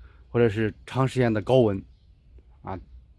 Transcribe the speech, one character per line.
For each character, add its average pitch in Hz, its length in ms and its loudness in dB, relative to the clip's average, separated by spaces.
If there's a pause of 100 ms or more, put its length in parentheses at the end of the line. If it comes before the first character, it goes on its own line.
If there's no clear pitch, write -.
(280)
或 - 100 -4
者 120 100 4
是 107 260 -4 (100)
长 131 240 -2
时 127 100 -4
间 120 140 2
的 107 80 -2
高 127 200 4
温， 101 220 0 (800)
啊， 95 160 -12 (400)